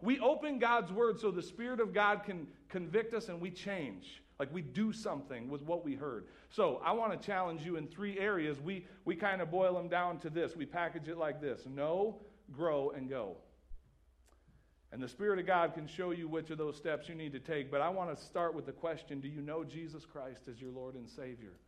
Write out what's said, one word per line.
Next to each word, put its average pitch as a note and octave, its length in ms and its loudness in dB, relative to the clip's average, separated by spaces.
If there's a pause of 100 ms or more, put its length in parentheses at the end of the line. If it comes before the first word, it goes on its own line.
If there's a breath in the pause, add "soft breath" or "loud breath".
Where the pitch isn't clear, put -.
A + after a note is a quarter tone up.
we B3+ 180 4
open D4 380 4
God's A3+ 340 6
Word A3 280 4
so G#3+ 100 4
the F3 120 0
Spirit A#3+ 380 -2
of F#3+ 140 2
God G#3 300 6
can F3 240 -6 (200 loud breath)
convict G3 460 0
us G#3 140 -2
and E3+ 120 -6
we F#3 100 -4
change. E3+ 680 -6 (180 soft breath)
Like, C#3 160 -2
we F3+ 80 -2
do F3+ 300 2
something C3+ 560 -4
with C#3+ 140 -4
what E3 220 0
we C#3 120 0
heard. A#2+ 320 -4 (200 loud breath)
So D#3+ 360 4
I E3+ 80 6
wanna A3 240 2
challenge F3+ 460 -2
you E3+ 120 -2
in D#3 140 -2
three G3 320 -4
areas. D#3+ 400 2
We, F3+ 260 -4 (180 loud breath)
we G#3 120 0
kinda F#3+ 280 2
boil F3+ 300 6
them F3 140 0
down F3 320 2
to D#3+ 100 -4
this. D#3 240 2
We D#3 100 -4
package D#3+ 440 -2
it E3 100 -4
like D3 220 0
this: C3+ 260 -4
know, D#3+ 540 0 (320 loud breath)
grow, D3 380 2
and C3 200 -6
go. G#2 260 -4 (1600 soft breath)
And B2+ 100 -6
the B2 60 -4
Spirit G3 320 0
of E3+ 60 -2
God E3+ 280 6
can D3+ 140 -6
show F3+ 240 -2
you E3+ 160 -4
which D#3+ 220 -2
of D#3 60 -6
those D3+ 200 -2
steps D3+ 320 -2
you E3 80 -8
need D#3 160 -6
to C3 80 -6
take. C#3+ 280 -4
But C#3+ 120 0
I D#3+ 80 4
wanna F3 280 -2
start E3+ 380 -2
with C#3+ 100 -6
the C3+ 80 -8
question, D3+ 480 -4
do C#3 80 -6
you D3 140 -8
know D#3 220 -4
Jesus D3+ 420 -10
Christ C3 400 -12
as A#2+ 140 -12
your B2+ 100 -10
Lord B2+ 240 -8
and A#2+ 160 -12
Savior? A#2 580 -12